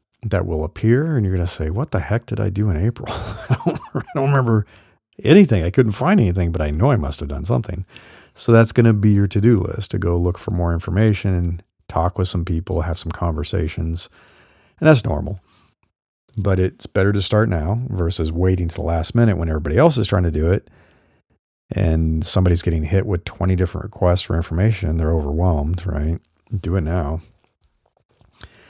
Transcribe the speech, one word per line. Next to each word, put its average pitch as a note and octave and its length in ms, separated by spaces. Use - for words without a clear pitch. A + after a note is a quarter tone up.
that G2 220
will D#2+ 180
appear, C3+ 520
and G#2+ 100
you're F#2 100
gonna F2 120
say, D#2+ 220
"What G#2+ 220
the F#2+ 80
heck G#2 260
did G#2 140
I G2+ 100
do G2+ 200
in D#2+ 80
April? G#2 320
<laughs> - 20
I - 540
don't, D3+ 160
I - 60
don't C#3 140
remember A#2+ 360
anything. C3 400
I E2+ 60
couldn't A2+ 220
find F3 280
anything, F2+ 320
but E2 100
I D2 100
know F#2+ 200
I B2+ 40
must D2+ 240
have D2+ 100
done C#2+ 160
something." F#2 400
So - 180
that's A2+ 200
gonna A#2 220
be G#2 180
your G2+ 160
to-do G#2 320
list, F#2 320
to G2 80
go F2 180
look F2 200
for - 140
more F2 220
information F#2+ 600
and F2 300
talk E2+ 300
with F2+ 100
some F2 180
people, E2+ 360
have E2 160
some E2+ 140
conversations. E2 960
And D#3 80
that's D3+ 180
normal. E2 340
But F#2+ 240
it's - 280
better G2 260
to G2 80
start A2 260
now F#2+ 420
versus E2+ 420
waiting F2+ 360
to - 80
the E2 60
last E2 320
minute A2+ 240
when E2 120
everybody D#2 280
else D3 200
is G#2+ 100
trying F#2 160
to E2+ 80
do D#2+ 200
it - 180
and D#2+ 540
somebody's F2+ 360
getting D#2+ 220
hit F#2+ 220
with G2 200
twenty F#2 300
different F2+ 300
requests F2 360
for - 140
information F2 540
and D#2+ 100
they're D#2+ 140
overwhelmed, D#2+ 720
right? D#2+ 340
Do E2+ 180
it F#2+ 60
now. D#2+ 400